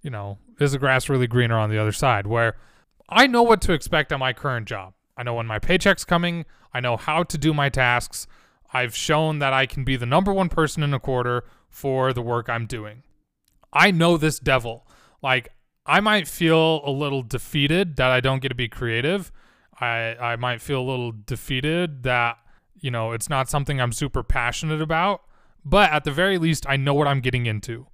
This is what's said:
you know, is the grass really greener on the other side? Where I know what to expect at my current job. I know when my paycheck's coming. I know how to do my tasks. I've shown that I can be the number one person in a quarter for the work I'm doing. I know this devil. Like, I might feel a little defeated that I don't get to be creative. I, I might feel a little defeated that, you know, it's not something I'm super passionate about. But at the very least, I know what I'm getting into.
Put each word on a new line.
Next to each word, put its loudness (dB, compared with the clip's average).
you -12
know, -10
is 2
the -4
grass 2
really 2
greener 2
on 2
the 0
other 2
side? 0
Where 0
I 6
know 4
what 6
to 2
expect -2
at -2
my -2
current -6
job. -12
I -10
know -6
when -4
my -4
paycheck's 2
coming. -2
I -4
know 0
how -2
to -8
do 0
my 0
tasks. 0
I've -4
shown 0
that 0
I 2
can -6
be 0
the -4
number 2
one 2
person 0
in 0
a -2
quarter -2
for -2
the -6
work -4
I'm -4
doing. -12
I 6
know 4
this 0
devil. -2
Like, -2
I 4
might 2
feel 2
a -2
little -2
defeated -2
that 2
I 4
don't 0
get -6
to -6
be -4
creative. -4
I, -4
I -4
might -4
feel -4
a -4
little -4
defeated -4
that, 0
you -6
know, -4
it's -6
not -2
something -2
I'm 0
super -4
passionate -2
about. 0
But 6
at 0
the 0
very 2
least, 0
I 2
know 2
what 4
I'm 2
getting -2
into. -6